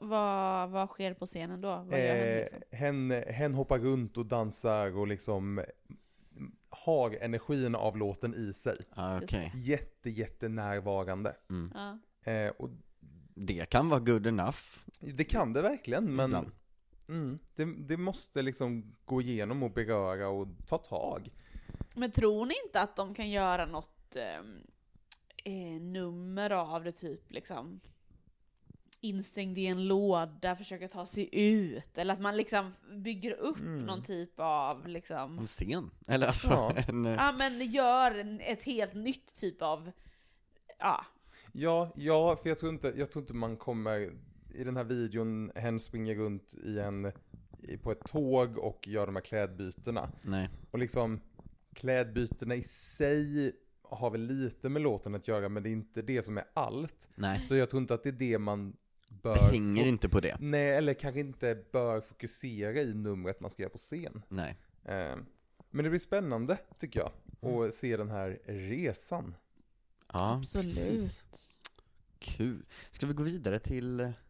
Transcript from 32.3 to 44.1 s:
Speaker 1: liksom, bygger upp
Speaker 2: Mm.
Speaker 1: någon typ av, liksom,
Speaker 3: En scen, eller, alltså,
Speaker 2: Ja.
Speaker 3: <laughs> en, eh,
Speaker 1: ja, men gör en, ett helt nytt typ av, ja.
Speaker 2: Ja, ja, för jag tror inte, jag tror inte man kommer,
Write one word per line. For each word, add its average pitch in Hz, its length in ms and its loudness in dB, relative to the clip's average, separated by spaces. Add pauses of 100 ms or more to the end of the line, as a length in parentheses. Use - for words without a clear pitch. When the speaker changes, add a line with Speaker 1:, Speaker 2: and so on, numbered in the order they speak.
Speaker 1:
liksom, 208 360 0 (240)
bygger 208 360 -4
upp - 280 -2
Speaker 2:
Mm. 151 260 -4
Speaker 1:
någon 185 160 -4
typ 175 340 -6
av, 151 520 0
liksom, 165 500 -8
Speaker 3:
En 113 80 -4
scen, 110 440 -4 (160)
eller, 131 200 6
alltså, - 220 2
Speaker 2:
Ja. 117 280 6
Speaker 3:
<laughs> 127 120 0
en, 117 180 2
eh, 113 80 4
Speaker 1:
ja, 277 240 4
men 254 320 0
gör 247 440 6
en, 208 260 -6
ett 220 220 -4
helt 214 320 0
nytt 226 400 -6
typ - 280 -4
av, 160 280 -2 (880)
ja. - 280 2 (480)
Speaker 2:
Ja, 165 420 2
ja, 156 400 6
för - 120 -4
jag 156 100 2
tror 143 140 -2
inte, 135 240 0
jag 139 160 -2
tror 147 100 -4
inte 131 120 -10
man 113 220 -2
kommer, 107 560 -2 (420)